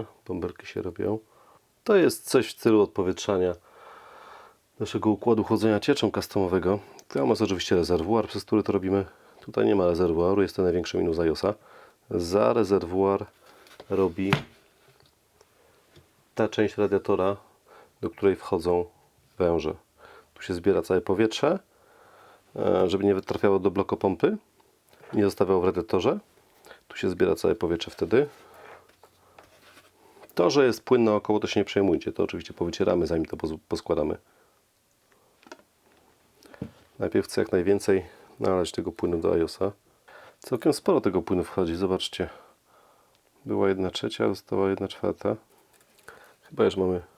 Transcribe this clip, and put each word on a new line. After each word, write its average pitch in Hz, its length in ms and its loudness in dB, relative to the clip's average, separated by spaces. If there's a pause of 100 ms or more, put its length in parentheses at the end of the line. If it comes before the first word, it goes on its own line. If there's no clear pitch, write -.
(260)
bąbelki - 400 -8
się - 160 -8
robią. 98 360 -6 (680)
To 208 120 4
jest 156 320 2
coś - 260 2
w - 40 -20
stylu 110 240 6
odpowietrzania 90 680 0 (1300)
naszego 110 300 -2
układu 107 340 2
chłodzenia 107 360 2
cieczą 117 300 0
customowego. 95 680 0 (300)
Tam 139 200 -2
jest 110 140 2
oczywiście 95 340 0
rezerwuar, 87 500 0
przez - 180 -8
który 104 180 0
to 101 100 -4
robimy. 95 320 0 (360)
Tutaj 110 260 -2
nie 107 100 4
ma 92 100 2
rezerwuaru, 87 560 2
jest 90 140 -2
to 98 60 0
największy 90 360 0
minus 85 200 0
Ajosa. 85 360 0 (560)
Za 101 420 2
rezerwuar 98 720 0 (640)
robi 95 420 0 (2000)
ta 107 140 0
część - 280 0
radiatora, 98 600 0 (640)
do 110 100 -6
której 95 260 2
wchodzą 87 480 -2 (540)
węże. 82 360 0 (600)
Tu - 80 -20
się 95 120 -6
zbiera 87 280 2
całe 92 180 0
powietrze, 113 580 0 (1000)
e, 92 340 0
żeby 98 140 -2
nie 101 100 4
wytrafiało 98 440 0
do 92 120 2
blokopompy, 98 640 0 (760)
nie 107 120 2
zostawiało 95 360 4
w 90 40 0
radiatorze. 92 540 0 (720)
Tu - 80 -18
się 98 140 -2
zbiera 87 240 2
całe 87 200 0
powietrze 85 360 -4
wtedy. 123 380 0 (2000)
To, 170 160 4
że 139 160 4
jest 110 180 -2
płyn 123 200 4
naokoło, 107 360 2
to 107 60 -6
się - 140 0
nie 98 40 2
przejmujcie. 90 480 0
To - 100 -2
oczywiście 95 320 -6
powycieramy, 90 520 0
zanim 80 200 -2
to - 100 -10
poz-, 78 220 -6 (100)
poskładamy. 78 500 -2 (2750)
Najpierw 95 280 0
chcę - 140 -4
jak - 120 -2
najwięcej 95 520 2 (360)
nalać 92 320 0
tego 90 200 -6
płynu 87 260 -4
do 87 140 0
Ajosa. 87 400 -2 (680)
Całkiem 139 340 -2
sporo 147 280 0
tego 90 220 -2
płynu 90 220 -2
wchodzi, 82 320 -4
zobaczcie. 92 520 -4 (1160)
Była 101 240 0
jedna 95 220 0
trzecia, 113 380 -4
została 98 420 -2
jedna 98 180 -4
czwarta. 104 480 -4 (1040)
Chyba 123 220 -2
już 95 120 2
mamy, 92 260 0 (160)